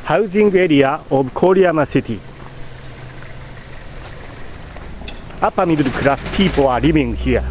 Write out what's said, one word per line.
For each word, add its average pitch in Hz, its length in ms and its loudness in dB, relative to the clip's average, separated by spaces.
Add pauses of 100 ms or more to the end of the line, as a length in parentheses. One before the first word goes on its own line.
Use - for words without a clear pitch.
Housing 196 520 4
area 156 540 4
of 135 180 2
Koriyama 170 640 4
City. 113 260 0 (3250)
Upper 196 240 2
middle 151 260 2
class 131 280 2 (160)
people 160 320 4
are 123 140 2
living 139 340 2
here 120 360 0